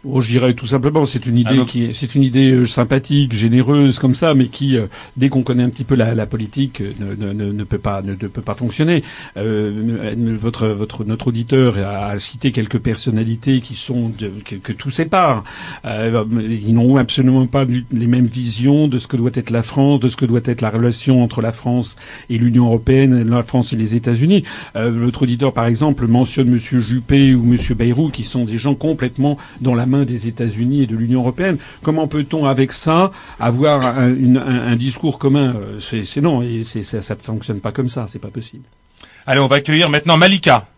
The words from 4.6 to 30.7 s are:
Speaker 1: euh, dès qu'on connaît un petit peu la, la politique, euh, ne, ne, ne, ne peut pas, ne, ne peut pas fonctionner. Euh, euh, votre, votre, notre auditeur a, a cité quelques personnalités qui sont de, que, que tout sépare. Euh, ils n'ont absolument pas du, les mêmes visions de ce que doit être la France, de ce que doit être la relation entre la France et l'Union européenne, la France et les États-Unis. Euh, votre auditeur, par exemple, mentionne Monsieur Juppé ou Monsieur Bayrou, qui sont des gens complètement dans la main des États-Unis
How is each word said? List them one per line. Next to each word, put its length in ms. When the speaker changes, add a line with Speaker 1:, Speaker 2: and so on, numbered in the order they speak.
Speaker 1:
euh, 80
dès 100
qu'on 140
connaît 220
un 80
petit 120
peu 120
la, 180
la 140
politique, 540
euh, 180
ne, 160
ne, 180
ne, 180
ne 120
peut 160
pas, 240
ne, 80
ne 160
peut 160
pas 100
fonctionner. 500
Euh, 340
euh, 340
votre, 300
votre, 360
notre 240
auditeur 520
a, 300
a 100
cité 320
quelques 260
personnalités 800
qui 160
sont 340
de, 220
que, 100
que 160
tout 200
sépare. 520
Euh, 400
ils 340
n'ont 220
absolument 500
pas 180
du, 260
les 160
mêmes 200
visions 600
de 120
ce 80
que 100
doit 160
être 160
la 140
France, 360
de 100
ce 60
que 100
doit 200
être 160
la 80
relation 540
entre 180
la 100
France 460
et 80
l'Union 300
européenne, 600
la 140
France 320
et 40
les 180
États-Unis. 500
Euh, 180
votre 300
auditeur, 300
par 120
exemple, 400
mentionne 440
Monsieur 300
Juppé 540
ou 100
Monsieur 300
Bayrou, 380
qui 120
sont 220
des 140
gens 160
complètement 640
dans 140
la 140
main 100
des 300
États-Unis 560